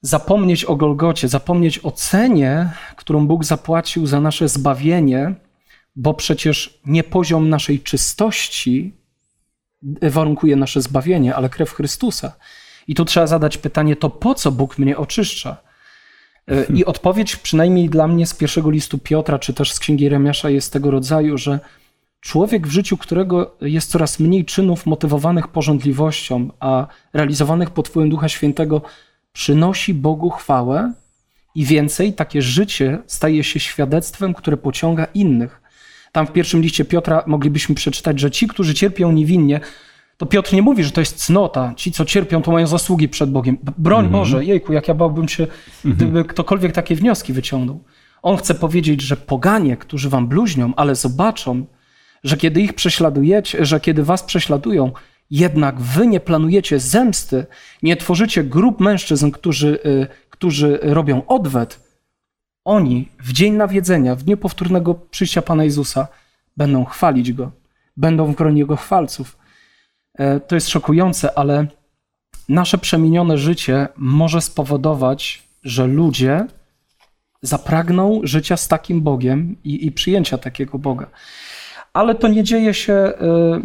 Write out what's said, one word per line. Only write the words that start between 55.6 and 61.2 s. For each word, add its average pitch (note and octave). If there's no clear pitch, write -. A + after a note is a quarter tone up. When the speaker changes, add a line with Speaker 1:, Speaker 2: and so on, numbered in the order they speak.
Speaker 1:
wy C#3
nie G3+
planujecie D#3+
zemsty, D#3
nie E3
tworzycie F3
grup F3
mężczyzn, D#3+
którzy, D3
y, C3+
którzy D3
robią C#3+